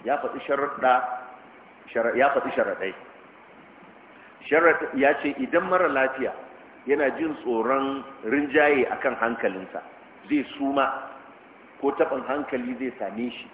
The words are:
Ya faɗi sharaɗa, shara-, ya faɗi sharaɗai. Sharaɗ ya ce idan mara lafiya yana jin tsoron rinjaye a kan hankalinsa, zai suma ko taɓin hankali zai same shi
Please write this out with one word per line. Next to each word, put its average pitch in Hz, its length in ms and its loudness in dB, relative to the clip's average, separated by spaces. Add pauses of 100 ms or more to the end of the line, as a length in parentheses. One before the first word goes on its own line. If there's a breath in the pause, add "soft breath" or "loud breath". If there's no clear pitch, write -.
Ya 135 180 0
faɗi 139 240 -6
sharaɗa, 139 500 2 (1000)
shara-, 117 220 0
ya 131 180 6
faɗi 131 160 0
sharaɗai. 98 440 -2 (1500 loud breath)
Sharaɗ 160 540 2
ya 147 200 4
ce - 220 -2
idan 165 320 0
mara 185 200 4
lafiya 131 440 0 (500)
yana 139 280 2
jin 147 260 -4
tsoron 131 680 0 (160)
rinjaye 143 680 4
a - 100 -4
kan 127 200 0
hankalinsa, 101 680 -4 (420)
zai 131 280 0
suma 139 580 -2 (680)
ko 139 140 0
taɓin 135 320 0
hankali 127 560 -4
zai 127 160 -4
same 107 340 -6
shi - 260 -12